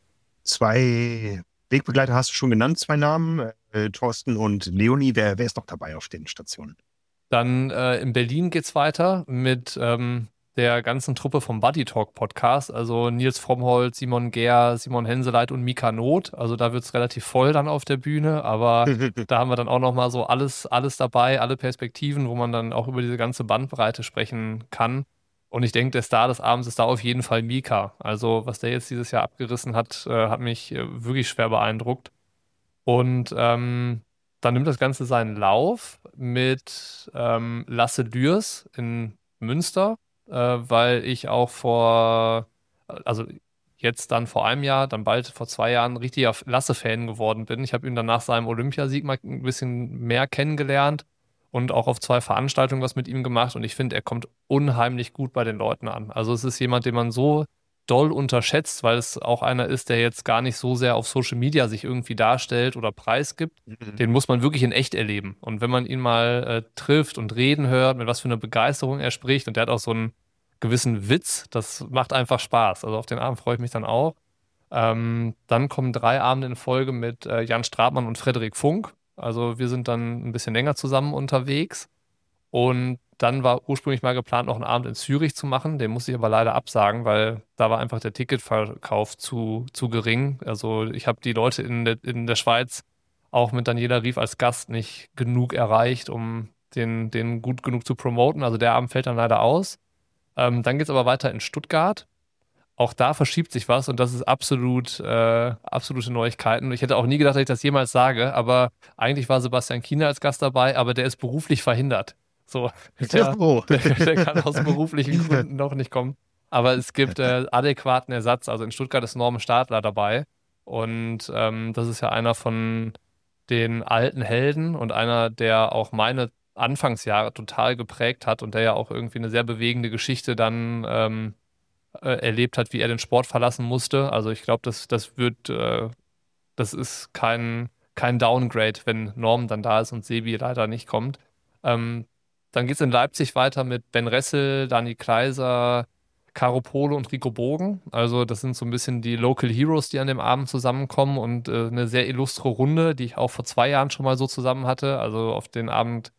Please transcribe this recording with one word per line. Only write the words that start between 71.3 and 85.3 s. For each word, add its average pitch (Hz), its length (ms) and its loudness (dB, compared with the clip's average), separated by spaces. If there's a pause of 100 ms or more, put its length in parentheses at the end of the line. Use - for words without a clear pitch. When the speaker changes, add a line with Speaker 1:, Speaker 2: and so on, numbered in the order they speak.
Speaker 2:
das - 400 -6
macht 127 240 0
einfach 127 260 2
Spaß. 110 460 0
Also 110 120 -2
auf 113 80 -6
den 113 140 -6
Abend 120 180 -2
freue 120 180 -2
ich 117 60 -6
mich 120 100 -6
dann 113 120 -4
auch. 120 320 0 (560)
Ähm, 117 640 0 (120)
dann 123 200 2
kommen 131 240 -2
drei 120 300 2
Abende 131 260 0
in 123 80 -6
Folge 131 380 -2
mit, 117 320 -6
äh, 117 160 -2
Jan 117 240 -2
Stratmann 123 420 2
und 113 100 -6
Frederik 117 380 -2
Funk. 175 380 0 (240)
Also 117 420 -4
wir 127 80 0
sind 123 220 -4
dann 117 360 -4
ein 120 60 -6
bisschen 113 220 -6
länger 139 220 2
zusammen 139 380 0
unterwegs. 139 760 -2 (600)
Und 123 500 2 (180)
dann 127 260 2
war 123 260 2
ursprünglich 135 320 -2
mal 127 120 2
geplant, 123 340 -2
noch 123 80 -2
einen 120 80 -8
Abend 120 240 0
in 113 80 -8
Zürich 143 400 -2